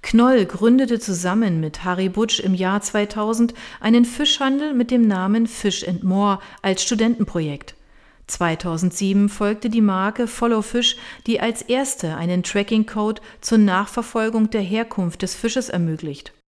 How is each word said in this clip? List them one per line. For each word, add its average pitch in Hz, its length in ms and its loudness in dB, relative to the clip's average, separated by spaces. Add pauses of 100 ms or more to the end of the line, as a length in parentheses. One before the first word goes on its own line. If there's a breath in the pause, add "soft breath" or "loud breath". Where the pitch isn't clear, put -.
Knoll 240 440 4
gründete 233 540 2
zusammen 185 600 0
mit 156 240 -6
Harry 185 260 0
Butsch 214 300 0
im 190 140 0
Jahr 190 280 0
zweitausend 214 720 0 (260 loud breath)
einen 233 260 6
Fischhandel 285 680 -2
mit 240 160 0
dem 240 180 4
Namen 208 400 2
Fish - 400 -4
and 180 160 -4
More 196 360 2 (220 loud breath)
als 190 200 0
Studentenprojekt. 208 920 -2 (520 soft breath)
Zweitausendsieben 180 1000 0
folgte 214 400 -4
die 226 120 2
Marke 208 460 2
Follow 226 360 0
Fish, 240 320 0 (320 loud breath)
die 226 120 0
als 226 220 -2
erste 240 540 -2
einen 180 260 0
Tracking-Code 214 800 -2 (200 loud breath)
zur 226 180 4
Nachverfolgung 220 920 2
der 220 120 -2
Herkunft 196 600 -4
des 180 140 -6
Fisches 233 340 -2
ermöglicht. 156 640 -4 (180)